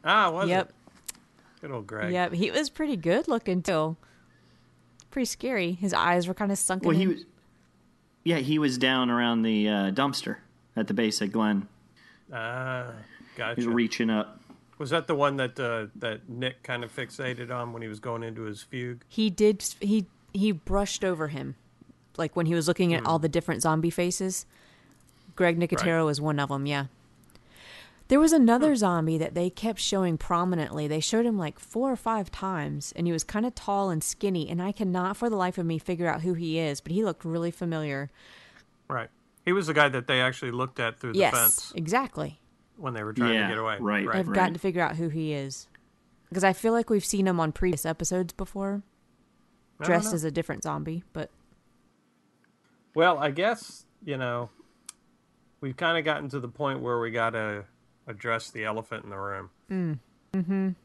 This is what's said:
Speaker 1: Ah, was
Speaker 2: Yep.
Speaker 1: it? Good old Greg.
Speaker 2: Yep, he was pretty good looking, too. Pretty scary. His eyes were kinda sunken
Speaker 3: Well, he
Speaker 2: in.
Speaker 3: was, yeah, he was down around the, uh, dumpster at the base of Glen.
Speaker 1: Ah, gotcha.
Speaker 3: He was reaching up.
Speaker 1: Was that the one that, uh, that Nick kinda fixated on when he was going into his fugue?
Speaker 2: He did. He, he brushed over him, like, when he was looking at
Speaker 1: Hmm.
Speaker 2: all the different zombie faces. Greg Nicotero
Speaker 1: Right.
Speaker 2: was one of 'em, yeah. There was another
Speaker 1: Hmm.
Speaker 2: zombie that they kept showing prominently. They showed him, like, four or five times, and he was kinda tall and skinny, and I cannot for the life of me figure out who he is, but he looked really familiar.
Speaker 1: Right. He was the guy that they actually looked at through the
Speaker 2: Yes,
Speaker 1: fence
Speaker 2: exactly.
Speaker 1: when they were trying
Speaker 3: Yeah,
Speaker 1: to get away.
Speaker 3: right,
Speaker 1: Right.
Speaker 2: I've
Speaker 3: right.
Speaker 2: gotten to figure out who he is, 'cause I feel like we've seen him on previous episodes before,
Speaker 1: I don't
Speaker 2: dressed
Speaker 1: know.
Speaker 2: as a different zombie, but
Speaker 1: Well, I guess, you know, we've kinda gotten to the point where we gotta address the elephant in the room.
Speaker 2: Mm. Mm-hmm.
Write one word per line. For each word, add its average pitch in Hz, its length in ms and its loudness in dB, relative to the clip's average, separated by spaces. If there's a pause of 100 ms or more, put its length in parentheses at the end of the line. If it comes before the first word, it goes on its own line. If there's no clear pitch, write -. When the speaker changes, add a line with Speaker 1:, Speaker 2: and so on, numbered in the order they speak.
Speaker 1:
Ah, 190 260 6
was 170 180 0
Speaker 2:
Yep. 185 200 2
Speaker 1:
it? - 60 -20 (840)
Good 143 100 -12
old 113 160 -8
Greg. 107 260 -4
Speaker 2:
Yep, 180 220 0
he 175 160 0
was 294 180 0
pretty 294 280 -4
good 175 320 2
looking, 190 340 0
too. 160 340 0 (1120)
Pretty 254 160 -2
scary. 202 460 -2
His 180 200 -2
eyes 175 340 4
were 185 80 -2
kinda 202 220 0
sunken 190 320 0
Speaker 3:
Well, 160 80 6
he 185 80 6
Speaker 2:
in. 190 60 4
Speaker 3:
was, 156 140 -4 (1000)
yeah, 165 140 4
he 147 200 2
was 135 200 2
down 131 320 4
around 117 320 4
the, 107 260 4
uh, 101 240 2
dumpster 135 460 -2 (360)
at 110 140 -2
the 104 60 0
base 107 260 0
of 101 120 -2
Glen. 107 360 2 (640)
Speaker 1:
Ah, 123 600 -8 (440)
gotcha. 117 240 -4
Speaker 3:
He 117 60 0
was 117 80 0
reaching 113 360 2
up. 107 300 -2 (380)
Speaker 1:
Was 139 120 -6
that 160 160 0
the 165 80 0
one 139 220 2
that, 131 240 -4
uh, 117 340 -4
that 110 340 -8
Nick 127 360 -6
kinda 120 240 -6
fixated 123 680 -8
on 120 180 -6
when 117 100 -10
he 113 60 -10
was 107 120 -12
going 117 240 -6
into 113 180 -10
his 107 200 -10
fugue? 123 440 -10
Speaker 2:
He 220 240 0
did. 208 320 4 (180)
He, 208 260 0 (260)
he 202 180 2
brushed 196 540 -2
over 160 240 0
him, 135 260 -8 (600)
like, 160 180 -4
when 170 120 2
he 165 80 4
was 160 120 2
looking 175 280 4
at 160 80 0
Speaker 1:
Hmm. - 40 -2
Speaker 2:
all 165 140 4
the 160 80 2
different 160 340 0
zombie 160 280 4
faces. 180 540 -2 (920)
Greg 175 220 4
Nicotero 170 400 2
Speaker 1:
Right. 160 40 4
Speaker 2:
was 147 180 2
one 151 200 0
of 139 100 0
'em, 139 160 -2
yeah. 143 200 -2 (1200)
There 269 120 8
was 320 140 8
another 262 360 8
Speaker 1:
Hmm. 277 60 4
Speaker 2:
zombie 165 420 2
that 156 160 -2
they 175 140 0
kept 208 320 -4
showing 185 380 0
prominently. 170 680 0
They 156 140 -2
showed 226 240 2
him, 226 140 0
like, 156 200 -4
four 262 320 -4
or 247 60 -2
five 220 340 -2
times, 147 640 -6
and 170 120 -2
he 170 60 2
was 160 120 -2
kinda 226 280 -2
tall 196 360 -2
and 156 160 -2
skinny, 185 460 -2
and 170 100 -4
I 190 120 -2
cannot 185 440 -2
for 233 140 -2
the 214 60 0
life 180 200 0
of 175 80 -2
me 165 140 -2
figure 170 300 -2
out 160 120 0
who 180 140 0
he 160 240 -2
is, 151 240 -2
but 156 100 -8
he 214 120 2
looked 170 200 -4
really 170 260 -2
familiar. 151 600 -4 (800)
Speaker 1:
Right. 117 200 -6 (380)
He 175 80 2
was 180 140 0
the 160 60 0
guy 147 140 8
that 127 200 -2
they 131 120 4
actually 127 300 0
looked 127 280 -4
at 117 200 -2
through 120 160 -6
the 190 60 2
Speaker 2:
Yes, 165 120 4
Speaker 1:
fence 117 420 2
Speaker 2:
exactly. 160 680 -4 (360)
Speaker 1:
when 139 160 -6
they 110 100 -6
were 107 120 -6
trying 117 180 2
Speaker 3:
Yeah, 110 160 2
Speaker 1:
to 110 60 -2
get 113 40 -2
away. 110 220 -2
Speaker 3:
right, 104 260 0
Speaker 1:
Right. 110 120 0
Speaker 2:
I've 175 100 -2
Speaker 3:
right. - 60 -2
Speaker 2:
gotten 185 200 4
to 170 60 -8
figure 180 220 -2
out 156 140 0
who 165 120 -2
he 156 240 -4
is, 135 360 -8 (640)
'cause 185 100 0
I 190 80 6
feel 226 220 2
like 233 160 0
we've 208 140 4
seen 196 220 2
him 180 140 2
on 156 120 2
previous 180 340 0
episodes 170 480 -2
before, 196 480 -6 (960)
Speaker 1:
I 147 40 -6
don't - 20 0
Speaker 2:
dressed 175 240 4
Speaker 1:
know. 175 60 -2
Speaker 2:
as 156 80 -2
a 160 60 -2
different 156 340 -4
zombie, 156 380 -6 (120)
but 160 160 -8 (1600)
Speaker 1:
Well, 165 240 6
I 147 120 0
guess, 196 560 -4 (180)
you 143 140 -6
know, 120 320 -4 (1120)
we've 131 140 -8
kinda 165 260 2
gotten 147 260 0
to 135 120 -6
the 123 80 -8
point 135 320 -4
where 120 200 0
we 117 100 -2
gotta 110 540 -2 (420)
address 113 440 -4
the 110 140 -8
elephant 110 400 -6
in 104 60 -14
the 98 80 -12
room. 98 300 -8 (220)
Speaker 2:
Mm. 170 280 -4 (360)
Mm-hmm. 190 340 -2 (160)